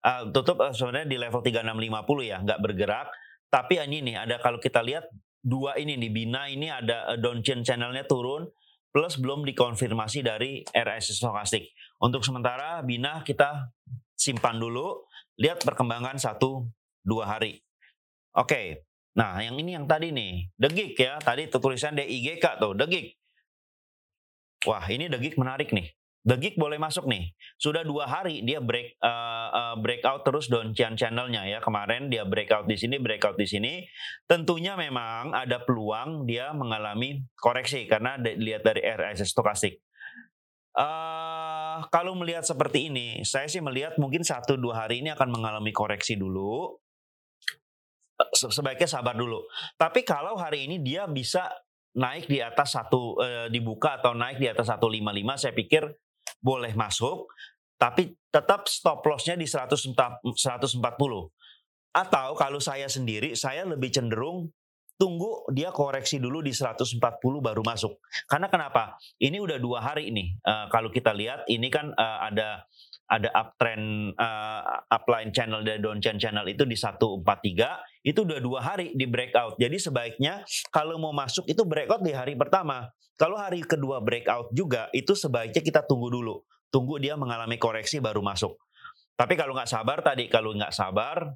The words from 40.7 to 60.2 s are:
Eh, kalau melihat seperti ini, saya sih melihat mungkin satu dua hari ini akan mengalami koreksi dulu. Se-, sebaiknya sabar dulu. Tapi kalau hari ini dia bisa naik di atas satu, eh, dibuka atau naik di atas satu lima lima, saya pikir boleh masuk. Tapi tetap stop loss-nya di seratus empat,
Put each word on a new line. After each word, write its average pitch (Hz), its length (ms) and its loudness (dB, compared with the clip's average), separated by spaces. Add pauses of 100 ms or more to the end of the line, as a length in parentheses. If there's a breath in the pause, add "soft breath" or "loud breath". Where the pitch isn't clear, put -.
Eh, 160 1040 -2 (180)
kalau 180 240 0
melihat 170 240 -4
seperti 147 480 0
ini, 123 320 -6
saya 135 240 -2
sih 165 160 -4
melihat 143 320 -4
mungkin 151 320 0
satu 135 320 0
dua 117 240 -2
hari 120 240 -4
ini 156 80 -4
akan 123 160 2
mengalami 110 400 -2
koreksi 104 480 -2
dulu. 98 560 -4 (1600)
Se-, 120 160 2
sebaiknya 143 400 0
sabar 123 240 -2
dulu. 113 320 -4 (320 loud breath)
Tapi 165 240 6
kalau 170 320 0
hari 151 320 -4
ini 170 160 -4
dia 160 240 -2
bisa 151 480 -2 (400)
naik 131 320 -2
di 139 160 2
atas 127 320 2
satu, 120 480 2
eh, 120 240 -2
dibuka 117 560 0
atau 123 80 8
naik 123 320 -2
di 120 80 2
atas 110 160 0
satu 113 240 4
lima 107 240 -2
lima, 113 240 -2
saya 131 160 -2
pikir 156 320 4 (500)
boleh 120 400 0
masuk. 113 560 -2 (480 loud breath)
Tapi 175 320 4 (160)
tetap 190 400 4
stop - 400 2
loss-nya 165 320 0
di 151 80 -4
seratus 135 400 -2
empat, 120 320 2 (160)